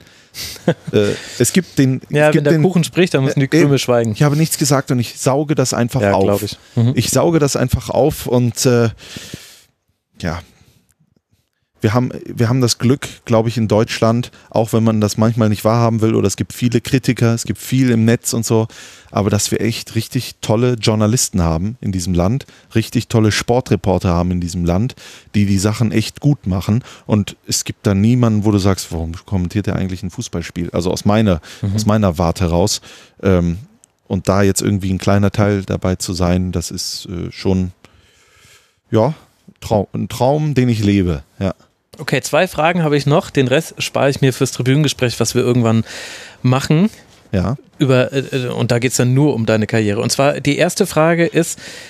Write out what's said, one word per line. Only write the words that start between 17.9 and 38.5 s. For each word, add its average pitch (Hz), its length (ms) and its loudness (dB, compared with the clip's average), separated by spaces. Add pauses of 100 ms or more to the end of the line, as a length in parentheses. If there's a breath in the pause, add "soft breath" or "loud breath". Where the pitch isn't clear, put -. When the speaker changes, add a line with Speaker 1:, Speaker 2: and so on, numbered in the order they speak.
Speaker 2:
Netz 117 300 0
und 117 100 -2
so, 110 240 0 (420 loud breath)
aber 101 200 -2
dass 104 200 0
wir - 120 -2
echt - 320 -4
richtig 113 480 -6
tolle 120 320 0
Journalisten 107 680 0
haben 85 400 0
in 104 100 -4
diesem 92 220 -4
Land, 92 320 0 (300 loud breath)
richtig 113 340 -2
tolle 107 240 2
Sportreporter 98 800 0
haben 87 200 0
in 90 120 -2
diesem 87 240 -4
Land, 95 280 0 (400 loud breath)
die 104 120 2
die 98 100 2
Sachen 107 340 0
echt - 300 -4
gut 147 260 0
machen. 101 380 -2 (220 loud breath)
Und 104 300 -2 (100)
es - 180 -6
gibt - 220 -8
da 101 80 2
niemanden, 110 500 2
wo 110 60 2
du 104 80 4
sagst, 95 340 -2
"Warum 82 220 -6 (100)
kommentiert 92 420 -4
er 98 100 -4
eigentlich 95 260 -6
ein 92 80 -8
Fußballspiel?" 85 600 -8
Also 87 180 -2
aus - 160 -4
meiner, 104 340 2 (220 loud breath)
Speaker 1:
Mhm. 101 140 -2
Speaker 2:
aus 107 100 -2
meiner 104 320 2
Warte 85 320 0
raus. 87 320 0 (400 loud breath)
Ähm, 87 340 2 (500)
und 95 220 -4
da 98 140 4
jetzt 98 180 2
irgendwie 98 320 -2
ein 92 60 -2
kleiner 101 320 2
Teil 101 320 0
dabei 92 340 -2
zu - 160 -6
sein, 90 400 0
das 87 180 -6
ist, - 360 -10
äh, 87 260 -10
schon, 92 400 -2 (1200 soft breath)